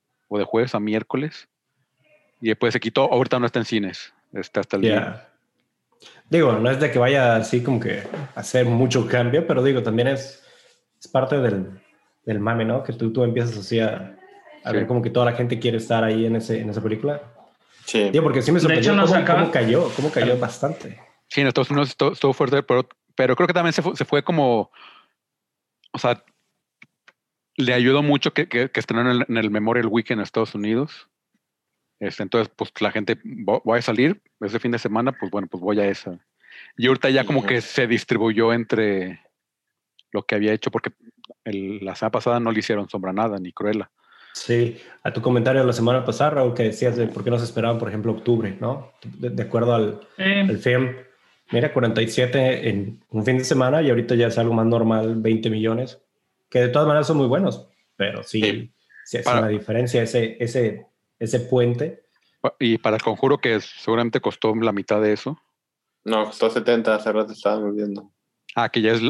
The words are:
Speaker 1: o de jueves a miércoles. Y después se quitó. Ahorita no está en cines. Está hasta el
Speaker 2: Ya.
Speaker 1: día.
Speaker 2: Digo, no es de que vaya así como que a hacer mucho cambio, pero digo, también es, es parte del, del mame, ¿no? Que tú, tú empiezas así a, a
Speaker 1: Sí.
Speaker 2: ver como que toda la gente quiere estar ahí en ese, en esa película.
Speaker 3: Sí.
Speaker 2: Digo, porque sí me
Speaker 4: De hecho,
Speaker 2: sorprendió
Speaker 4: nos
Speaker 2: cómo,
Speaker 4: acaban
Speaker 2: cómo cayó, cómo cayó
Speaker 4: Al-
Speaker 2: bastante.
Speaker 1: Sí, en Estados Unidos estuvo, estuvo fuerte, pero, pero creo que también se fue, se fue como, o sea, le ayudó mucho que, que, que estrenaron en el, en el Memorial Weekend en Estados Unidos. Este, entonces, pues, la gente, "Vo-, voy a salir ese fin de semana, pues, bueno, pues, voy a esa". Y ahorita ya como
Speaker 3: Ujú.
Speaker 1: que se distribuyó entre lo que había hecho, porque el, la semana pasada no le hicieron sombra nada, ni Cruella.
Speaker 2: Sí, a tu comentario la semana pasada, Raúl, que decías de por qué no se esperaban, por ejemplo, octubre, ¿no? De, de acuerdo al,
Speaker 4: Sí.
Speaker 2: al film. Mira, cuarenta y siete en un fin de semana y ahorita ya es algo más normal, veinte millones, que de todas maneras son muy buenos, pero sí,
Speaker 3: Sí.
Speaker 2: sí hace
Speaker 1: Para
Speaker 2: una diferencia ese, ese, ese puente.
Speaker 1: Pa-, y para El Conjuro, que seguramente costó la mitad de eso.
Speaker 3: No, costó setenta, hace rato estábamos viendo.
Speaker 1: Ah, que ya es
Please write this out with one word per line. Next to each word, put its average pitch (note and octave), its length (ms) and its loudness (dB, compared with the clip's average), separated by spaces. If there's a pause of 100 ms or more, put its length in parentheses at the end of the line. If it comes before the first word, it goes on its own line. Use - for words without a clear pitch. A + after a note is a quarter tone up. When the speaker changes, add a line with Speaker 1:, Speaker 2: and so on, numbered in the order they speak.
(280)
Speaker 1:
o G#2 100 -4
de G2 60 0
jueves A#2 300 0
a G#2+ 60 0
miércoles. A2 680 -4 (920)
Y A2+ 80 -2
después A2+ 260 2
se B2 60 0
quitó. C3 300 2
Ahorita B2 280 2
no A#2+ 80 0
está A#2 140 -2
en A2 40 0
cines. G2+ 480 -4 (220)
Está G2 260 -6
hasta - 160 -4
el G2 60 0
Speaker 2:
Ya. A2 80 4
Speaker 1:
día. G#2 380 -4 (1000)
Speaker 2:
Digo, D#3 240 4
no A2+ 180 0
es C3+ 100 0
de D3 100 0
que - 80 0
vaya B2 380 4
así A#2+ 260 0
como B2 180 0
que G#2 220 -6 (320)
a A#2 60 -12
hacer B2 260 2
mucho A#2+ 420 2
cambio, B2 380 2
pero C3 160 2
digo, C3 200 2
también A2+ 260 0
es, - 360 -6 (560)
es - 80 -20
parte C3 300 0
del, F#2+ 420 -2 (460)
del G#2+ 140 -2
mame, A2+ 260 0
¿no? A2+ 160 -2
Que - 100 -8
tú, A2+ 200 -2
tú B2 120 0
empiezas A#2 320 -2
así A2 240 -2
a, F#2+ 340 -4 (500)
a A#2+ 60 -6
Speaker 1:
Sí. G#2+ 60 0
Speaker 2:
ver - 100 0
como B2 140 0
que A#2+ 100 -2
toda B2 160 2
la A#2 60 2
gente A#2+ 280 -2
quiere A2+ 180 0
estar A2+ 260 0
ahí A2 220 2
en A2+ 100 0
ese, A2 240 -4
en A2 80 -6
esa G#2+ 140 -6
película. B2+ 400 -4 (640)
Speaker 3:
Sí. A3 240 0
Speaker 2:
Digo, D3+ 140 2
porque C3 180 2
sí C3 80 0
me E3+ 80 4
Speaker 4:
De D#3 60 2
hecho, D#3+ 40 6
Speaker 2:
sorprendió E3 280 4
Speaker 4:
nos G3 140 4
Speaker 2:
cómo, F3+ 120 4
Speaker 4:
acaban F3 220 4
Speaker 2:
cómo - 80 -2
cayó, B2+ 420 2
cómo D3 160 -2
cayó A#2+ 220 2
Speaker 4:
Al- B2 80 2
Speaker 2:
bastante. B2 600 -6 (280)
Speaker 1:
Sí, - 120 -2
en C#3 60 4
Estados C3 240 0
Unidos C#3+ 200 0
estuvo, C#3+ 220 0
estuvo C3+ 200 2
fuerte, C#3 320 2
pero, B2+ 220 2 (280)
pero B2+ 220 2
creo F3 100 4
que F3+ 80 0
también E3+ 180 2
se - 100 -2
fue, E3+ 140 -2
se C#3 80 -2
fue C#3+ 200 0
como, B2+ 480 0 (1200)
o B2+ 60 -10
sea, A#2+ 240 0 (1300)
le C3 180 0
ayudó B2+ 280 4
mucho D3 320 2
que, D3+ 140 0
que, B2 220 -2
que A2+ 100 -4
estrenaron A#2 320 0
en B2 100 2
el, - 60 -4
en A2+ 80 -2
el G#2+ 160 0
Memorial A2 340 0
Weekend A2+ 320 -2
en G2+ 60 -4
Estados A2 320 -4
Unidos. A2+ 520 -4 (920)
Este, G2+ 240 -8
entonces, G#2+ 300 -2
pues, - 160 -8 (100)
la G#2 100 0
gente, G#2+ 340 -4
"Vo-, G#2+ 400 -4
voy A2+ 140 2
a A#2 40 -4
salir B2+ 380 0 (200)
ese G#2+ 180 -4
fin A#2+ 140 -4
de A#2+ 60 -2
semana, A#2 340 -2
pues, G2 180 -8
bueno, G2 180 -4
pues, F2+ 140 -12
voy G#2 180 0
a G2+ 80 2
esa". F#2 300 -6 (580)
Y A#2 120 0
ahorita C3+ 220 2
ya C3 140 4
como C#3 140 0
Speaker 3:
Ujú. A2 100 -2
Speaker 1:
que B2 120 2
se B2 260 -2
distribuyó A2+ 640 2
entre G#2 680 -2 (920)
lo G2+ 120 -4
que - 100 -4
había G#2 180 2
hecho, A2+ 200 -2
porque A2+ 180 -4 (540)
el, G2 400 -8
la F#2+ 100 -8
semana A2 180 -4
pasada A#2+ 280 0
no A2+ 120 -2
le G#2+ 60 0
hicieron G#2 300 -2
sombra F#2+ 240 -6
nada, G#2 260 -2
ni F#2 140 -10
Cruella. G#2 380 -4 (440)
Speaker 2:
Sí, A#2 440 0 (240)
a A#2+ 120 -4
tu A#2 80 -6
comentario B2+ 420 2
la B2 80 2
semana A#2+ 320 2
pasada, C#3 260 0
Raúl, C3 240 2
que A#2+ 100 0
decías A#2 320 0
de A#2 100 0
por A2 180 -8
qué B2 60 -2
no A#2+ 80 2
se A#2 80 -2
esperaban, A2+ 320 -2
por A2 100 -6
ejemplo, G#2+ 240 -2
octubre, A2 480 0
¿no? B2+ 320 -6 (100)
De, A#2+ 280 -10
de A#2+ 120 -6
acuerdo A#2 320 0
al, G#2+ 260 0 (180)
Speaker 4:
Sí. F#3+ 40 -6
Speaker 2:
al G3 360 2
film. B2 360 0 (580)
Mira, C#3+ 200 0
cuarenta A2+ 300 2
y A2+ 60 0
siete B2+ 600 0
en G2+ 400 -4
un A2 160 -2
fin B2+ 140 2
de B2+ 60 -2
semana C3 360 2
y D3+ 80 2
ahorita A#2+ 280 2
ya A#2 100 4
es A2+ 100 -2
algo A#2 160 2
más A2+ 140 2
normal, A2+ 560 2
veinte A2+ 260 2
millones, A2+ 540 -4 (480)
que B2+ 80 0
de B2 100 4
todas D3 200 2
maneras D3 180 2
son D#3 100 0
muy C3+ 120 2
buenos, C#3+ 400 -2 (280)
pero G#2+ 280 -4
sí, A2 180 -4
Speaker 3:
Sí. A2 300 -2 (340)
Speaker 2:
sí - 120 -8
hace G2 60 -6
Speaker 1:
Para B2 140 2
Speaker 2:
una A2 100 0
diferencia A#2 540 0
ese, A2+ 380 -2
ese, A2 460 -2 (340)
ese A#2+ 200 -2
puente. A#2+ 640 0 (400)
Speaker 1:
Pa-, - 160 -2
y A2+ 200 2
para A2 180 0
El A2 60 -4
Conjuro, C3+ 360 0
que A2+ 220 0
seguramente A2+ 600 -2
costó G#2+ 360 -2
la A2+ 160 0
mitad G2+ 280 0
de G#2+ 140 2
eso. C#3 260 -8 (640)
Speaker 3:
No, G#2+ 220 0
costó A2+ 240 0
setenta, A2+ 460 2
hace G#2+ 160 -4
rato G#2+ 200 -2
estábamos G#2 440 -2
viendo. G2+ 340 -8 (460)
Speaker 1:
Ah, A#2 120 0
que A#2 140 -2
ya A2 100 4
es A2+ 180 2